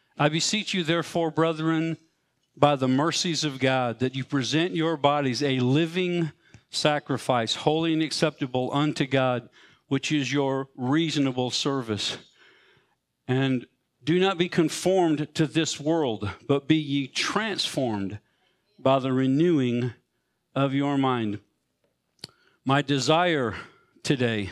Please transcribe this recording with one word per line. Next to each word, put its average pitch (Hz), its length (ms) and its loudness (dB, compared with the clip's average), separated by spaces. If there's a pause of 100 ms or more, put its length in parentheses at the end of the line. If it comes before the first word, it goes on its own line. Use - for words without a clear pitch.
(180)
"I 147 120 4
beseech 165 440 -2
you, 185 100 0
therefore, 165 480 0
brethren, 160 680 0 (580)
by 147 200 6
the 131 120 0
mercies 151 560 0
of 135 160 -4
God, 127 400 0
that 127 160 -2
you 131 80 -4
present 147 520 -2
your 160 220 0
bodies 139 440 2
a 135 180 0
living 165 720 0 (380)
sacrifice, 135 840 0
holy 160 360 0
and 160 120 0
acceptable 135 680 -2
unto 147 360 0
God, 131 420 0 (380)
which 135 240 -2
is 139 200 0
your 135 460 -2
reasonable 135 720 0
service. 117 680 -4 (1080)
And 131 380 0 (380)
do 160 160 2
not 190 200 0
be 175 100 0
conformed 165 840 2
to 160 100 2
this 143 340 -2
world, 139 480 0 (200)
but 139 200 0
be 156 80 6
ye 139 320 -2
transformed 123 1120 -2 (600)
by 135 180 2
the 131 160 -2
renewing 131 800 0 (600)
of 135 180 0
your 143 240 0
mind." 120 420 0 (1300)
My 139 160 2
desire 139 760 0 (480)
today 117 480 0